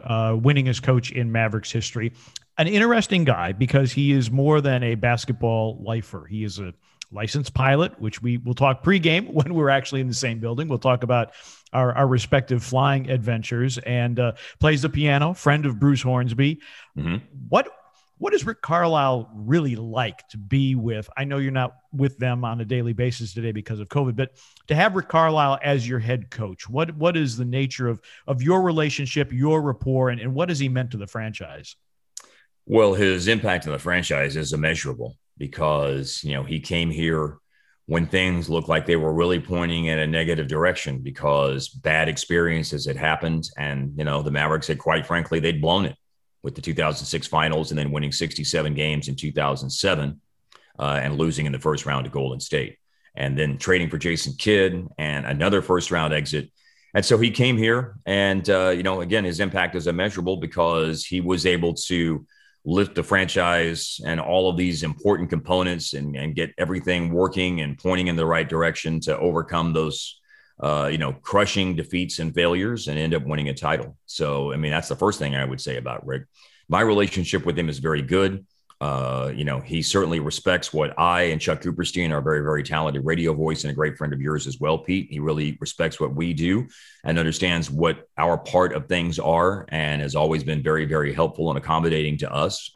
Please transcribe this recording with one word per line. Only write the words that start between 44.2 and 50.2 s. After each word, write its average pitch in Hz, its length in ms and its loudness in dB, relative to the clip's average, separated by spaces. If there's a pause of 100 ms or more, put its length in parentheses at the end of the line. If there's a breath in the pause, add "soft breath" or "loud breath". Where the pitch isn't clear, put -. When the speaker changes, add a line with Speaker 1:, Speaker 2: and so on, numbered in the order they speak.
Speaker 2:
the 73 80 -4
Mavericks 76 360 0
had, 78 120 -4
quite 80 260 -2
frankly, 82 340 -2
they'd 78 220 0
blown 87 240 2
it 71 100 -6 (460)
with - 140 -10
the 147 60 -16
two - 120 -6
thousand 78 320 -2
six 80 220 -6
finals 78 420 0
and 76 80 -4
then 73 140 -2
winning 73 200 -4
sixty-seven 76 600 -4
games 76 340 -2
in 67 80 -6
two 73 160 -6
thousand 69 380 -2
seven, 73 500 -2 (600 soft breath)